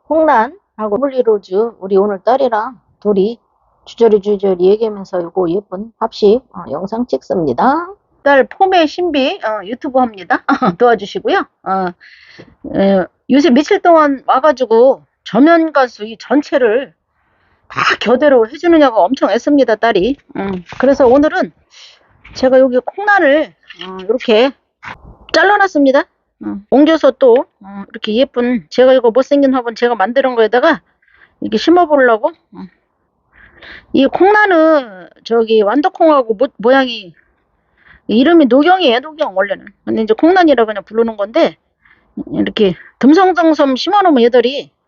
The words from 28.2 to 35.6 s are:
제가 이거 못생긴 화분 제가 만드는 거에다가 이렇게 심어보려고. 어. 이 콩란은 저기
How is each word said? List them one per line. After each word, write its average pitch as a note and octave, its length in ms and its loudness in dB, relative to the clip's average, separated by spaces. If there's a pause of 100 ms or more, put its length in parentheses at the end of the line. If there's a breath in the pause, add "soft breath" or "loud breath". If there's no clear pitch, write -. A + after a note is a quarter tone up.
제가 C4 240 4
이거 A#3+ 160 2
못생긴 C4+ 440 0
화분 A#3 200 -6
제가 A#3+ 220 -2
만드는 B3 380 -2
거에다가 A#3+ 460 0 (600 soft breath)
이렇게 G#3 180 -4
심어보려고. C#4+ 680 2
어. - 300 -18 (1300 loud breath)
이 C4+ 140 2
콩란은 D#4+ 1040 0 (160)
저기 A3 380 0